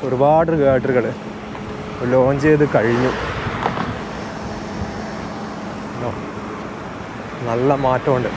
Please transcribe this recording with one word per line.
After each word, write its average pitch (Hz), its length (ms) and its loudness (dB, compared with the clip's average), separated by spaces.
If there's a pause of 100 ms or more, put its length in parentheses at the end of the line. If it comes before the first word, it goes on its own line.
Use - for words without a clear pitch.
ഒരുപാട് 147 440 6 (100)
ഗാർഡറുകൾ 131 440 4 (1080)
ലോഞ്ച് 135 340 4
ചെയ്ത് 151 180 8 (100)
കഴിഞ്ഞു. 120 360 4 (3000)
ഓ, - 20 -4 (1400)
നല്ല 127 260 2 (120)
മാറ്റമുണ്ട്. 127 500 2